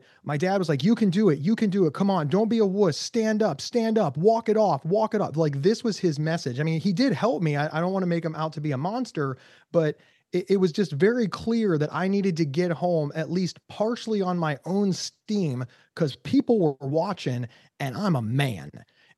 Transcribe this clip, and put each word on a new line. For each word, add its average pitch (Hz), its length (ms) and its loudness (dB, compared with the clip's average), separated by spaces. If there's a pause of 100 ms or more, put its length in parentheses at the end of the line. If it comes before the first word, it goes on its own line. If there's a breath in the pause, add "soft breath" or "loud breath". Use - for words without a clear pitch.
(220 soft breath)
my 143 140 -4
dad 185 220 0
was 180 100 0
like, 143 160 0
"You 220 100 4
can 214 140 2
do 190 220 4
it. 143 80 2
You 185 180 0
can 220 140 0
do 185 160 2
it. 147 80 -2
Come 196 160 0
on, 170 180 0
don't 196 220 2
be 233 80 2
a 214 80 4
wuss. 190 320 2
Stand 220 440 -2
up, 165 200 -2
stand 226 340 0
up, 160 220 2
walk 220 320 4
it 214 80 4
off, 180 260 2
walk 208 300 0
it 208 80 0
off." 147 160 -4
Like, 143 240 0
this 220 200 2
was 220 160 -2
his 156 200 0
message. 151 420 -4
I - 20 -2
mean, 160 160 0
he 190 140 0
did 226 220 2
help 233 280 0
me. 151 140 0
I, 151 220 -2
I - 20 0
don't 180 140 -2
wanna 190 100 -2
make 170 180 -2
him 160 120 -6
out 156 180 -4
to 156 80 -10
be 151 120 -4
a 131 40 -2
monster, 165 640 -6 (340 soft breath)
but 156 240 2 (360 soft breath)
it, 180 180 -2
it 190 80 6
was 185 140 4
just 196 200 -2
very 214 340 2
clear 220 520 0
that 151 120 0
I 165 160 -2
needed 190 300 0
to 165 80 2
get 165 260 0
home 160 440 -2
at 160 160 -4
least 175 280 -2 (100)
partially 220 520 -2
on 180 160 0
my 156 300 -2
own 196 260 0
steam, 156 720 -4 (300 soft breath)
'cause 147 220 -2
people 240 420 2
were 143 280 0
watching, 139 600 -2 (320 soft breath)
and 143 160 -6
I'm 180 200 0
a 123 60 -2
man. 123 480 -4 (480 soft breath)